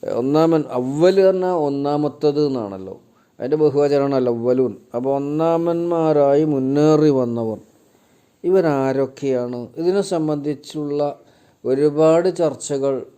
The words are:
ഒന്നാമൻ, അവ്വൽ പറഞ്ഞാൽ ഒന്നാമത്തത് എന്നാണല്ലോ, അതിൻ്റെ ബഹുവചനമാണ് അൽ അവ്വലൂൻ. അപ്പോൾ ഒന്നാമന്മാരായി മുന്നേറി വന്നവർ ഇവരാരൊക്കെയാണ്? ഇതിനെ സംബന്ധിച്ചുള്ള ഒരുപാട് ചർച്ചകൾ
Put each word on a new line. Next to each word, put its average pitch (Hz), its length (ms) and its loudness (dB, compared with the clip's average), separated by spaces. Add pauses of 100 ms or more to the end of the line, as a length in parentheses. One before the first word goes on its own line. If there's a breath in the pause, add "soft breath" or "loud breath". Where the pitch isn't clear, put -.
ഒന്നാമൻ, 151 640 0
അവ്വൽ 143 480 0
പറഞ്ഞാൽ 190 420 2
ഒന്നാമത്തത് 147 840 -2
എന്നാണല്ലോ, 98 500 -6 (440 soft breath)
അതിൻ്റെ 143 180 -2
ബഹുവചനമാണ് 143 580 2
അൽ 127 140 0
അവ്വലൂൻ. 120 440 0 (200)
അപ്പോൾ 127 220 -4
ഒന്നാമന്മാരായി 160 1300 2
മുന്നേറി 151 640 2
വന്നവർ 117 500 -2 (840 soft breath)
ഇവരാരൊക്കെയാണ്? 135 1160 0 (180)
ഇതിനെ 180 260 0
സംബന്ധിച്ചുള്ള 151 1000 -4 (600 soft breath)
ഒരുപാട് 151 720 2
ചർച്ചകൾ 139 600 -2 (220)